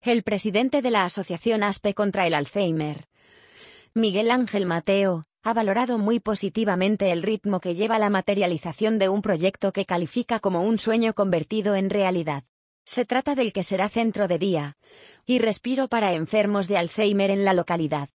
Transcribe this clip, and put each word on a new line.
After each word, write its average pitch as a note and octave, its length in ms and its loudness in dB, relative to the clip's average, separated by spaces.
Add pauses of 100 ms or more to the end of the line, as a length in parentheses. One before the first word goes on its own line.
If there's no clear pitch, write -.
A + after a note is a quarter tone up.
El A#3 220 2
presidente G#3+ 580 0
de B3 100 -2
la G#3 140 2
Asociación G3+ 580 -2
aspe G3+ 300 -2
contra G3 340 0
el E3 60 2
Alzheimer, D#3 720 -2 (880)
Miguel A3 380 0
Ángel A3+ 340 0
Mateo, F3+ 600 0 (180)
ha A3+ 100 -2
valorado A3+ 460 0
muy G#3+ 220 0
positivamente G3+ 920 0
el E3+ 100 -2
ritmo G3+ 380 -2
que F3 140 -4
lleva G#3+ 240 0
la G#3 100 2
materialización G3 920 0
de F#3+ 120 2
un G3+ 100 0
proyecto F#3+ 540 0
que G3+ 100 -2
califica G3 560 -2
como F3+ 220 0
un A3 160 2
sueño A3 340 0
convertido G3 640 0
en F#3+ 140 0
realidad. F3+ 540 -2 (420)
Se - 180 -2
trata C4 300 -2
del B3 180 0
que F#3+ 100 -4
será F#3+ 280 -2
centro A3 360 0
de F3 120 0
día D3+ 400 -2 (480)
y B3 120 2
respiro A#3+ 500 0
para G#3+ 260 2
enfermos G3+ 520 0
de F#3+ 120 2
Alzheimer G3 520 2
en G3 140 2
la G3 80 4
localidad. D#3+ 560 0 (100)